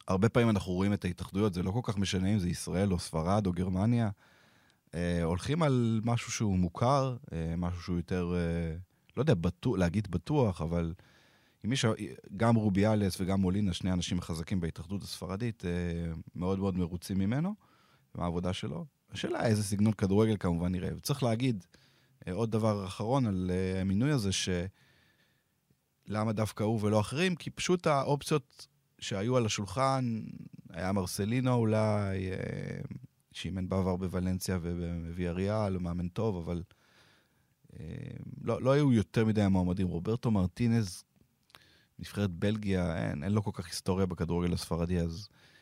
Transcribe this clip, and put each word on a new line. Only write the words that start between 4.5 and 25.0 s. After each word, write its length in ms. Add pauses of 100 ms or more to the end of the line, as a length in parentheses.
אה, 280
הולכים 400
על 400
משהו 280
שהוא 280
מוכר, 580 (160)
אה, 240
משהו 240
שהוא 160
יותר, 380
אה, 420 (400)
לא 40
יודע, 120
בטו-, 420
להגיד 360
בטוח, 500
אבל 320 (720)
אם 40
מישהו, 240 (440)
גם 180
רוביאלס 640
וגם 200
מולינה, 320
שני 180
אנשים 300
חזקים 380
בהתאחדות 440
הספרדית, 600
אה, 60 (640)
מאוד 240
מאוד 180
מרוצים 420
ממנו, 360 (600)
מהעבודה 380
שלו. 320 (260)
השאלה 340
איזה 180
סגנון 300
כדורגל 460
כמובן 320
נראה. 260
וצריך 260
להגיד, 420 (640)
אה, 60
עוד 180
דבר 340
אחרון 400
על, 280
אה, 280
המינוי 300
הזה, 200
ש-, 180 (1600)